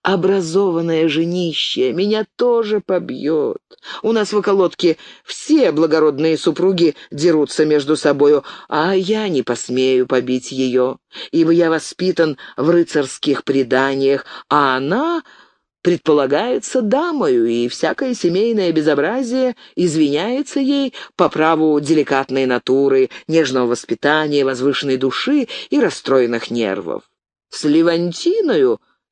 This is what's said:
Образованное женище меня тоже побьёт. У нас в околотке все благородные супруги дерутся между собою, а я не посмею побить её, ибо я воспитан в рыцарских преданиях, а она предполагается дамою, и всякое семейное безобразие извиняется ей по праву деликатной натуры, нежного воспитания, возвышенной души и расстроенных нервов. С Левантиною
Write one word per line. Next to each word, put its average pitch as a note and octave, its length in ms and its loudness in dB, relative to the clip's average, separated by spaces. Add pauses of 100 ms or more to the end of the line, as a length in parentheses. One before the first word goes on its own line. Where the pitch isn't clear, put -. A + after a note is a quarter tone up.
Образованное E3+ 1040 0
женище D#3+ 840 -2
меня G#3 320 -2 (100)
тоже A#3 460 0
побьёт. D3+ 800 -4 (420)
У G#3+ 80 0
нас G#3+ 220 0
в G#3 40 0
околотке F#3+ 600 2 (260)
все C#4 480 2
благородные D#3 680 2
супруги E3+ 580 0 (160)
дерутся D3+ 540 0
между D3+ 300 0
собою, C#3+ 480 2 (240)
а D#3+ 260 0
я G3+ 360 0
не D3 120 0
посмею B2+ 640 0
побить B2+ 460 -2
её, B2+ 460 0 (340)
ибо E3 200 2
я E3+ 180 4
воспитан D#3+ 680 -2 (200)
в C#3+ 120 0
рыцарских D#3 760 0
преданиях, C3+ 800 0 (240)
а C#3 260 2
она B3 480 -2 (640)
предполагается E3+ 920 0
дамою, G#3+ 640 0
и A#2+ 240 -2
всякое B3 440 -4
семейное G3+ 600 0
безобразие A3+ 840 0 (220)
извиняется F3 840 0
ей C#4 340 0 (220)
по E3 140 2
праву D#3 500 2
деликатной C#3 680 0
натуры, C3 640 2 (200)
нежного C3 380 0
воспитания, C#3+ 760 0
возвышенной C3 540 -2
души A3 500 -2 (220)
и C#4+ 100 0
расстроенных B2+ 720 0
нервов. F#2+ 520 -4 (460)
С - 140 -14
Левантиною E3 1160 0 (300)